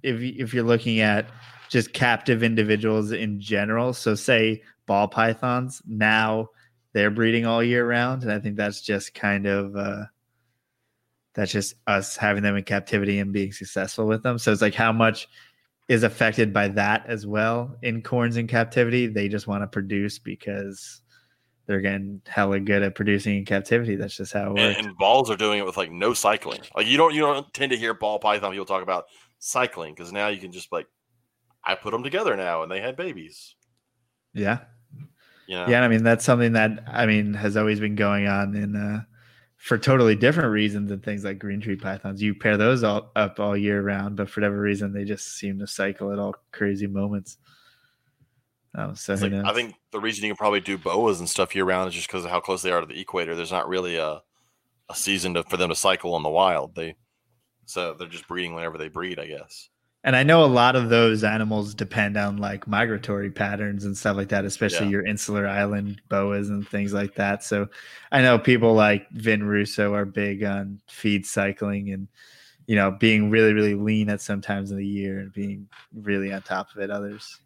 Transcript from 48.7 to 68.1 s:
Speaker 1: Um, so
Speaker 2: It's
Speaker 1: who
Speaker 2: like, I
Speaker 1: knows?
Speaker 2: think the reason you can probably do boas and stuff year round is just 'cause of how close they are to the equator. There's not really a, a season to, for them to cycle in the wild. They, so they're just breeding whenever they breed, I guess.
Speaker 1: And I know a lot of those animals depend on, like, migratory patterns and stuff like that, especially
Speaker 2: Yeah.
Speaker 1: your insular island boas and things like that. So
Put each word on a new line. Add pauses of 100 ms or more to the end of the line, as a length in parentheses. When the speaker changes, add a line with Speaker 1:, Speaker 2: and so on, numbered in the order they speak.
Speaker 1:
Um,
so
Speaker 2:
It's
Speaker 1:
who
Speaker 2:
like, (100)
I
Speaker 1:
knows?
Speaker 2:
think (160)
the
reason
you
can
probably
do
boas
and
stuff
year
round
is
just
'cause
of
how
close
they
are
to
the
equator.
There's
not
really
a, (680)
a
season
to,
for
them
to
cycle
in
the
wild.
They, (720)
so
they're
just
breeding
whenever
they
breed,
I
guess. (340)
Speaker 1:
And
I
know
a
lot
of
those
animals
depend
on,
like,
migratory
patterns
and
stuff
like
that,
especially
Speaker 2:
Yeah.
Speaker 1:
your
insular
island
boas
and
things
like
that.
So (440)